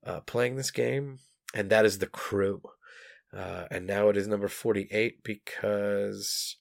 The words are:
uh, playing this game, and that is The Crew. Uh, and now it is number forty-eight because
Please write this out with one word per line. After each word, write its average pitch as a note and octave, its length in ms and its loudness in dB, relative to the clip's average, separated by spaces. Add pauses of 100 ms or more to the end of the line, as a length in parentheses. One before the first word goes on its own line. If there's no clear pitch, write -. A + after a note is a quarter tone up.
uh, E2+ 180 -8
playing B2 340 0
this C3 160 -4
game, C3 480 -2 (340)
and G#2 160 -2
that G#2+ 160 8
is G2 140 4
The F#2+ 80 0
Crew. G2 560 -2 (720)
Uh, F2+ 340 -8
and F#2 160 -6
now G2+ 240 6
it G2+ 80 6
is G2 100 0
number G2+ 200 0
forty-eight G#2+ 760 -2
because G2+ 1400 -4